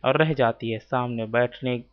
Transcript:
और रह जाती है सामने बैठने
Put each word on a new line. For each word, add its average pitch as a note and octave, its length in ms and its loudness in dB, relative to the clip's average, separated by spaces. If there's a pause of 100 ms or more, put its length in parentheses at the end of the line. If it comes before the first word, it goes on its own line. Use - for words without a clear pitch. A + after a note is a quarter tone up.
और C3 120 4
रह D#3 160 4
जाती A2+ 380 0
है A2 80 -4
सामने B2 460 -4
बैठने A#2+ 680 -2